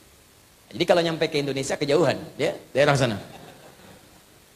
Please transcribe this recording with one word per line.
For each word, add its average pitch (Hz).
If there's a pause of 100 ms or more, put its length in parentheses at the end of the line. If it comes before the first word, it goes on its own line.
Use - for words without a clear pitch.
(680)
Jadi 135
kalau 175
nyampe 160
ke 151
Indonesia, 135
kejauhan, 156 (160)
ya, 143 (160)
daerah 143
sana. 123 (1400)